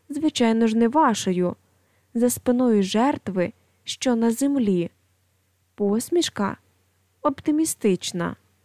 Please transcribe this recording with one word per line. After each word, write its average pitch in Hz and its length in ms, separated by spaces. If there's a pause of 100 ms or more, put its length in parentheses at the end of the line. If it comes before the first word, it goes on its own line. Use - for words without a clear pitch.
Звичайно 240 580
ж, 220 100
не 233 120
вашою. 208 680 (580)
За 240 160
спиною 247 520
жертви, 190 680 (320)
що - 320
на 226 140
землі. 226 600 (840)
Посмішка 214 800 (680)
оптимістична. 277 1120 (280)